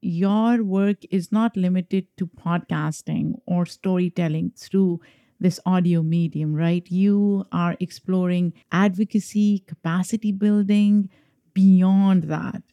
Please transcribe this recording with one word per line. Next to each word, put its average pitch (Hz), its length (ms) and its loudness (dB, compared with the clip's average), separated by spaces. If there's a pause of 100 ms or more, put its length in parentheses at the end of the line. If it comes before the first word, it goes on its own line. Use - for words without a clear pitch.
your 214 600 0
work 196 340 0 (140)
is 180 200 -2
not 220 240 0
limited 185 520 -2 (100)
to 190 80 -4
podcasting 156 1080 -4 (100)
or 175 220 0
storytelling 175 880 -4
through 185 440 0 (380)
this 180 280 0
audio 180 340 2
medium, 160 540 -2
right? 170 340 -2
You 202 600 0
are 175 280 -2
exploring 180 720 -2 (180)
advocacy, 202 960 0
capacity 185 640 -4
building 208 800 2 (420)
beyond 190 720 4
that. 165 500 -8